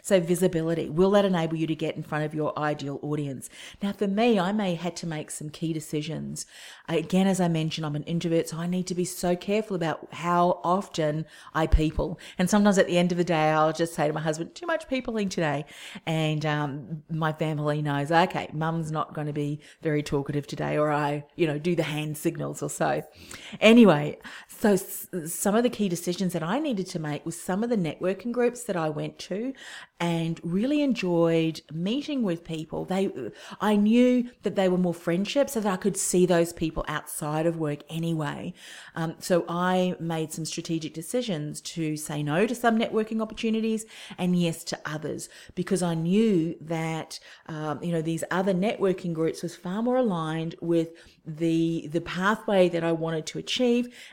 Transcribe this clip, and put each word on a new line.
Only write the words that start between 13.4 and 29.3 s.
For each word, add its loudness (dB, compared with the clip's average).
I'll 4
just -2
say 2
to 0
my -4
husband, -4
"Too -12
much -2
peopling -2
today." -2
And, 0
um, -4
my 0
family -2
knows, 0
"Okay, 4
Mum's -2
not -4
gonna -6
be -4
very 0
talkative -2
today," -2
or 2
I, -2
you 2
know, 0
do 0
the 2
hand -4
signals -4
or -4
so. 0
Anyway, 10
so 2
s-, 0
some 0
of 4
the 2
key -2
decisions -2
that -2
I -2
needed -2
to -10
make -6
was -8
some -2
of -4
the 2
networking -2
groups 0
that -4
I 0
went -6
to -6